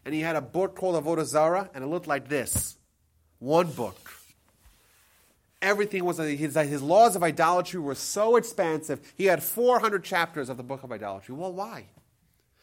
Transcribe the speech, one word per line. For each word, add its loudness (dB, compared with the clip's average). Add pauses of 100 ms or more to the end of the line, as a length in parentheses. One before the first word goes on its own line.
and -6
he -2
had 0
a -2
book -4
called 0
Avodah 0
Zarah, 2
and -10
it -6
looked -6
like -4
this. -4 (640)
One 2
book. -8 (1600)
Everything 0
was, -2
his, -2
his 0
laws 6
of -2
idolatry 2
were -4
so 2
expansive. -2
He 2
had 4
four 4
hundred 0
chapters -2
of -8
the -10
book -10
of -12
idolatry. -8
Well, -8
why? -10 (760)